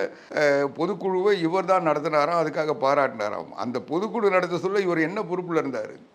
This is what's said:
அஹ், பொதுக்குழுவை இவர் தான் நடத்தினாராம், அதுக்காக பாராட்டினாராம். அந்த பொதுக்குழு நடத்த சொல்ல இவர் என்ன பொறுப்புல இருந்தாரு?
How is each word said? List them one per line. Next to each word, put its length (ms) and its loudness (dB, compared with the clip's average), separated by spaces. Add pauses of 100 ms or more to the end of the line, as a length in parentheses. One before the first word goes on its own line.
(300)
அஹ், 460 2
பொதுக்குழுவை 640 0
இவர் 260 0
தான் 220 2
நடத்தினாராம், 560 2
அதுக்காக 380 0
பாராட்டினாராம். 720 0
அந்த 260 -6
பொதுக்குழு 520 -2
நடத்த 280 2
சொல்ல 220 -2
இவர் 180 0
என்ன 220 0
பொறுப்புல 420 -2
இருந்தாரு? 340 -6 (180)